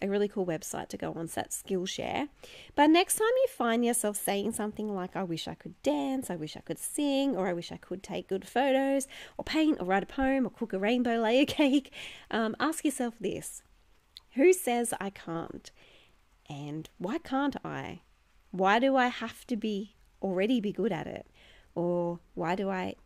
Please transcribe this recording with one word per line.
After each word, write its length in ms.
a 80
really 200
cool 180
website 420
to 80
go 160
on, 160
so 140
that's 200
Skillshare. 640
But 120
next 300
time 200
you 120
find 360
yourself 320
saying 360
something 420
like, 200
"I 100
wish 220
I 80
could 280
dance, 480
I 60
wish 200
I 40
could 180
sing, 580
or 120
I 40
wish 180
I 60
could 260
take 260
good 200
photos, 580
or 80
paint, 340
or 60
write 200
a 20
poem, 400
or 40
cook 220
a 60
rainbow 420
layer 240
<laughs> 160
cake," 320
um, 280
ask 240
yourself 380
this. 420
"Who 220
says 440
I 120
can't? 600
And 480
why 220
can't 440
I? 380
Why 260
do 180
I 120
have 400
to 80
be, 400
already 380
be 120
good 200
at 140
it? 200
Or 460
why 200
do 160
I 240